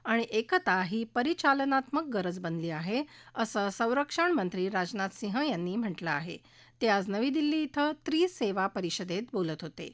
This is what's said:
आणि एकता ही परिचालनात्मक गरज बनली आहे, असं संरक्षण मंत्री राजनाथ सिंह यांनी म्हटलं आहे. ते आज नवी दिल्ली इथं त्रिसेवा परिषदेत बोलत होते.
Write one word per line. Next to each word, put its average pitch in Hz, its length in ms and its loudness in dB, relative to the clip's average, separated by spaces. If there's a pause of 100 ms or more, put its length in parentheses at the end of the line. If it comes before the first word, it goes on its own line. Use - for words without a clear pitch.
आणि 226 260 2
एकता 214 520 2
ही 214 220 -2
परिचालनात्मक 277 1000 2
गरज 190 360 -2
बनली 165 320 -4
आहे, 185 340 -2 (300)
असं 208 360 0
संरक्षण 285 640 2
मंत्री 185 360 0
राजनाथ 190 440 -2
सिंह 214 280 -4
यांनी 196 360 0
म्हटलं 185 340 -2
आहे. 156 280 -4 (440)
ते 226 60 4
आज 202 200 4
नवी 220 220 0
दिल्ली 302 320 2
इथं 294 300 0 (140)
त्रिसेवा 240 600 2
परिषदेत 180 560 -4 (100)
बोलत 165 300 -2
होते. 156 320 -10